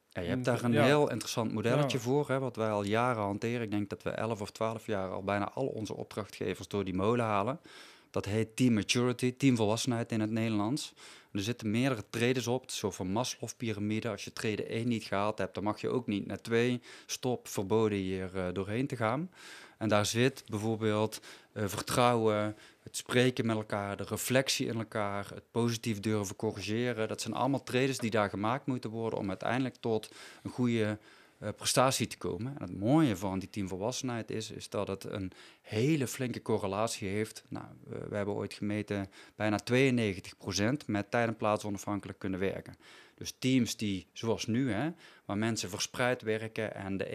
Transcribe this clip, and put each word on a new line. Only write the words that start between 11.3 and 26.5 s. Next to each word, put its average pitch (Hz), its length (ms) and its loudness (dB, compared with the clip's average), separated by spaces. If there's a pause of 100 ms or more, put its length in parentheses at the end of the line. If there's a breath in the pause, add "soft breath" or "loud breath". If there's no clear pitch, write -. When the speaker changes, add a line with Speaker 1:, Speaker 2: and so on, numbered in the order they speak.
Speaker 1:
En 101 60 -2
er 98 60 0
zitten 110 260 -2
meerdere 117 400 2
trades 120 360 2
op, 120 140 0
het - 100 -14
is - 40 -8
een - 60 -6
soort 98 140 0
van 92 180 -4
Maslow-pyramide. 110 1000 -2
Als 101 140 -8
je - 80 -10
trede 107 340 -2
één 117 220 -2
niet 113 160 0
gehaald 101 340 0
hebt, 95 160 -2
dan 95 100 -4
mag 104 160 -2
je 120 80 -2
ook 120 180 0
niet 101 200 0
naar 98 140 -8
twee. 120 400 2 (260 loud breath)
Stop, - 420 -2
verboden 107 500 2
hier, 95 380 -2
eh, 92 160 0
doorheen 104 340 -2
te 135 100 -6
gaan. 120 340 0 (480 loud breath)
En 110 100 0
daar 104 180 6
zit 120 420 2
bijvoorbeeld, 107 720 0 (320 loud breath)
eh, 107 140 -2
vertrouwen, 107 880 4 (260 loud breath)
het - 140 -12
spreken 123 500 2
met 113 100 2
elkaar, 101 400 -4
de 98 120 -8
reflectie 127 580 2
in 117 120 -2
elkaar, 101 560 -4
het - 160 -16
positief 117 500 0
durven 104 360 0
corrigeren. 110 720 -2